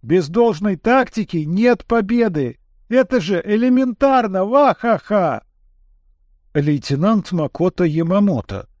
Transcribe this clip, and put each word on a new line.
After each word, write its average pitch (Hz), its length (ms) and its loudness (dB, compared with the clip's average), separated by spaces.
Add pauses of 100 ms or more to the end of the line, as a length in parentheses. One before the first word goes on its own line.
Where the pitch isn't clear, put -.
Без 151 260 0
должной 202 460 0
тактики 226 600 -2
нет 190 480 0
победы. 208 760 -2 (300)
Это 240 300 2
же 175 240 -2
элементарно, 240 1000 0
ва-ха-ха!» 214 960 0 (1120)
Лейтенант 151 800 -2
Макото 175 540 -2
Ямамото. 165 840 -2 (120)